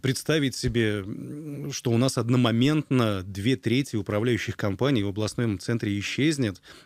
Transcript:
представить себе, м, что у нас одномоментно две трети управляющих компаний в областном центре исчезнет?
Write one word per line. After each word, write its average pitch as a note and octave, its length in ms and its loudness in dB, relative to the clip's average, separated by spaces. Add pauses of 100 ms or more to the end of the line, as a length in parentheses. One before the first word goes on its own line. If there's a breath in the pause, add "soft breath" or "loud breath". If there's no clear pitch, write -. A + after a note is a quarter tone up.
представить C#3 540 0
себе, A2 460 0
м, C#3+ 720 -10
что - 180 -2
у A#2 60 4
нас B2+ 200 4
одномоментно A#2+ 1080 2
две G2+ 340 -2
трети B2 400 0
управляющих G#2 600 -2
компаний A2 460 0
в G2 60 -2
областном G#2 500 -2
центре G#2+ 400 -2
исчезнет? B2+ 600 0 (240 loud breath)